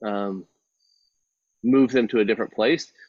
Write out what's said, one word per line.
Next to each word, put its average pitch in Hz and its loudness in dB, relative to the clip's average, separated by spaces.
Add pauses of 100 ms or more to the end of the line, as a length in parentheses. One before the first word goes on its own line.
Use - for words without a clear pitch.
um, 101 -6 (1200)
move 131 4
them 123 2
to 117 0
a 107 2
different 107 -2
place. 127 -2 (180)